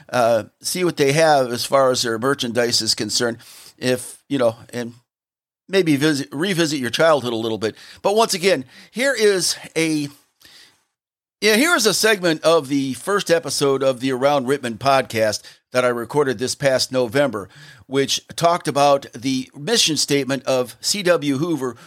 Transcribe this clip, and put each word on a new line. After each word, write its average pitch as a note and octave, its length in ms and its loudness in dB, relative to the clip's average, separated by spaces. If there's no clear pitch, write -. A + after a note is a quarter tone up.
uh, A#2 360 2
see - 220 -4
what E3 140 -2
they C#3 160 2
have D3 400 4
as A#2+ 120 -6
far C3+ 280 2
as B2 100 -2
their A2+ 160 -2
merchandise A#2+ 640 -2
is A2 140 -2
concerned. A2+ 420 -4
If, B2+ 460 -4
you C#3 80 -2
know, A#2 200 2
and A#2 180 -8
maybe E3+ 300 2
visit, C#3+ 360 0
revisit D#3+ 460 -2
your A#2+ 120 -4
childhood C#3 420 2
a A#2 40 -2
little A2+ 200 -2
bit. G#2 200 -4
But G3+ 120 0
once A3 200 2
again, E3 320 0
here C4 280 -2
is G3+ 380 2
a, D#3 340 -2
yeah, G#3+ 160 4
here E4 180 4
is A#3+ 120 0
a F#3+ 80 2
segment F3+ 500 0
of D#3 240 4
the C#3 240 -2
first F#3 380 -4
episode C#3 520 0
of C3+ 180 0
the C3+ 120 -2
Around C3+ 320 0
Rittman B2 320 -2
podcast A2+ 640 0
that B2 100 2
I B2 60 2
recorded B2 500 -2
this B2 160 -4
past C3 380 0
November, B2 560 -2
which C3 340 -2
talked E3+ 320 0
about C#3 460 2
the C3 420 -4
mission D#3 400 0
statement C3+ 480 -2
of B2+ 380 -2
C G3+ 200 -4
W D3 360 0
Hoover, C3+ 360 -4